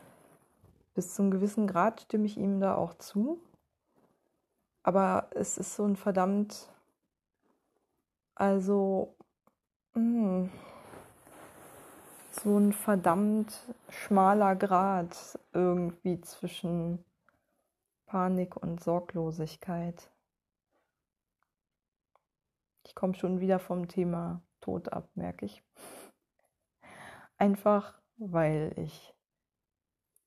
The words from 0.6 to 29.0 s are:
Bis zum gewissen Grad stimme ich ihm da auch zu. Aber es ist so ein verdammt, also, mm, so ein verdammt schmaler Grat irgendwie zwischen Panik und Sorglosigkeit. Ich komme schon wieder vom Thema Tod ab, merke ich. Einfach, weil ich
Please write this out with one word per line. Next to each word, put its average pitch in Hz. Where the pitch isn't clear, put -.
Bis 185
zum 196
gewissen 208
Grad 190
stimme 214
ich 208
ihm 196
da 190
auch 165
zu. 277
Aber 190
es -
ist -
so 208
ein 202
verdammt, 202
also, 196
mm, 220
so 208
ein 208
verdammt 208
schmaler 196
Grat 190
irgendwie 180
zwischen 170
Panik 185
und 170
Sorglosigkeit. 170
Ich -
komme 185
schon 185
wieder 190
vom 180
Thema 170
Tod 180
ab, -
merke 180
ich. -
Einfach, 202
weil 165
ich -